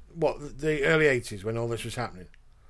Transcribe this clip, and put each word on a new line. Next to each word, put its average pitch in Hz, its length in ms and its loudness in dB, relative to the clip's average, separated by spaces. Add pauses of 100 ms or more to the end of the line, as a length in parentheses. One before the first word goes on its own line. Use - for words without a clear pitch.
(140)
what, 143 460 -2
the 151 260 0
early 156 220 6
eighties 120 360 0
when 113 140 -2
all 117 100 -2
this 117 160 -4
was 110 120 -8
happening? 92 320 -8 (420)